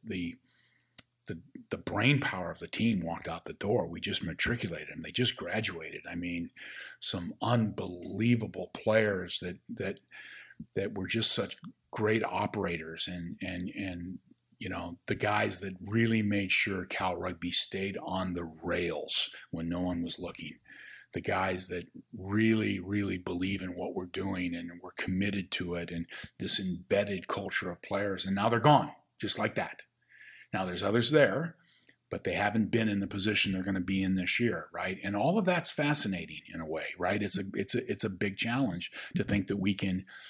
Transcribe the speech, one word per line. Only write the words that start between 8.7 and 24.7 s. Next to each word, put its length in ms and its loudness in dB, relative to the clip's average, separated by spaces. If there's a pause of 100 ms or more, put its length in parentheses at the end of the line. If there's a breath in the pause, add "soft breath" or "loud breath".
players 680 2
that, 180 -6 (180)
that, 220 -4 (760 loud breath)
that 220 -2
were 100 -4
just 260 4
such 240 0 (340)
great 340 2
operators 840 -2
and, 340 -8
and, 340 -4
and, 420 -6 (400)
you 100 -8
know, 380 -6
the 80 0
guys 460 2
that 140 -6 (120)
really 360 4
made 280 2
sure 340 2
Cal 320 -2
Rugby 360 -4
stayed 500 2
on 320 -2
the 160 -4 (120)
rails 680 0 (200 loud breath)
when 180 -4
no 140 -2
one 200 -2
was 160 -2
looking. 360 -8 (600 loud breath)
The 80 0
guys 460 0
that 180 -6 (300)
really, 640 2
really 380 -2
believe 440 -2
in 80 -6
what 240 -6
we're 120 -4
doing 480 -2
and 160 -6 (120)